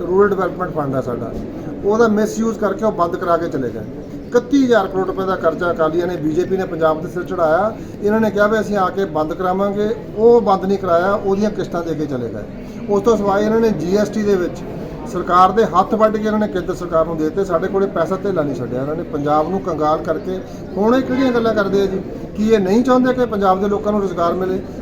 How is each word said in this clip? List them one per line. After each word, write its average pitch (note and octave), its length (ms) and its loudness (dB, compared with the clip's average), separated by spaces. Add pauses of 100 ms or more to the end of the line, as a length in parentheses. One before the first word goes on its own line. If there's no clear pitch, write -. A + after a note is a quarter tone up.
ਰੂਰਲ G3 220 4
ਡਿਵੈਲਪਮੈਂਟ F3+ 440 -2
ਫੰਡ C#3 220 -2
ਆ C3 60 0
ਸਾਡਾ, A2+ 320 -6 (520)
ਉਹਦਾ A3 220 4
ਮਿਸਯੂਜ਼ G#3+ 520 0
ਕਰਕੇ G3+ 260 -2
ਉਹ G#3+ 60 2
ਬੰਦ E3+ 240 0
ਕਰਾ F3 220 0
ਕੇ E3 120 -2
ਚਲੇ C3 200 -4
ਗਏ। A2 100 -8 (480)
ਇਕੱਤੀ B3+ 380 2
ਹਜ਼ਾਰ A3 220 4
ਕਰੋੜ F#3 200 -2
ਰੁਪਏ F#3+ 180 -4
ਦਾ F#3 100 0
ਕਰਜ਼ਾ E3 360 0
ਅਕਾਲੀਆਂ E3 360 0
ਨੇ, F3+ 80 -4
ਬੀਜੇਪੀ D#3+ 420 0
ਨੇ F#3 80 0
ਪੰਜਾਬ D#3+ 360 0
ਦੇ E3+ 60 -6
ਸਿਰ E3 160 -6
ਚੜਾਇਆ। F3+ 520 0 (280)
ਇਹਨਾਂ G#3 180 2
ਨੇ G#3+ 100 2
ਕਿਹਾ G3+ 160 2
ਵੀ A3 120 2
ਅਸੀਂ G3+ 180 -2
ਆ F#3 120 2
ਕੇ F#3+ 160 -2
ਬੰਦ D#3 280 -2
ਕਰਾਵਾਂਗੇ, G3 600 0 (220)
ਉਹ A#3 240 8
ਬੰਦ F#3+ 240 2
ਨਹੀਂ G3 120 2
ਕਰਾਇਆ, F3+ 360 2
ਉਹਦੀਆਂ G3+ 380 0
ਕਿਸ਼ਤਾਂ E3+ 320 -4
ਦੇ E3 120 -4
ਕੇ D3+ 100 -4
ਚਲੇ B2 240 -4
ਗਏ। G2+ 360 -10 (240)
ਉਸ G3+ 120 2
ਤੋਂ A3+ 160 4
ਸਿਵਾਏ G3+ 280 2
ਇਹਨਾਂ A3 140 2
ਨੇ A3+ 100 4
ਜੀ F3 260 0
ਐਸ G#3 140 2
ਟੀ G#3+ 120 -4
ਦੇ G3+ 140 2
ਵਿੱਚ F3 200 -2 (560)
ਸਰਕਾਰ F3+ 400 4
ਦੇ G#3+ 140 4
ਹੱਥ F#3 280 2
ਵੱਢ G#3+ 240 4
ਕੇ G#3+ 100 -2
ਇਹਨਾਂ G#3+ 120 2
ਨੇ G#3+ 80 2
ਕੇਂਦਰ F3+ 260 -2
ਸਰਕਾਰ E3+ 320 0
ਨੂੰ E3 120 -4
ਦੇ D#3 60 -2
ਦਿੱਤੇ। D#3 220 0
ਸਾਡੇ F3 220 0
ਕੋਲੇ G3 200 0
ਪੈਸਾ F3 280 0
ਧੇਲਾ F3+ 280 0
ਨਹੀਂ C#3+ 120 -2
ਛੱਡਿਆ B2 260 -4
ਇਹਨਾਂ D3 140 -4
ਨੇ, E3+ 80 -4
ਪੰਜਾਬ D3+ 460 0
ਨੂੰ F#3+ 100 -2
ਕੰਗਾਲ D#3 380 0
ਕਰਕੇ। E3+ 420 -4 (380)
ਹੁਣ A3 180 2
ਇਹ C4+ 60 2
ਕਿਹੜੀਆਂ B3+ 300 0
ਗੱਲਾਂ A3+ 220 0
ਕਰਦੇ G3 280 0
ਆ G3 40 2
ਜੀ? F#3+ 160 -2 (340)
ਕੀ G#3+ 140 0
ਇਹ A3 100 4
ਨਹੀਂ G3+ 240 4
ਚਾਹੁੰਦੇ B3+ 300 4
ਕਿ B3 120 0
ਪੰਜਾਬ G3 360 2
ਦੇ G#3 60 2
ਲੋਕਾਂ G3+ 240 0
ਨੂੰ G#3+ 100 2
ਰੁਜ਼ਗਾਰ F3 320 0
ਮਿਲੇ? F#3 260 -2 (220)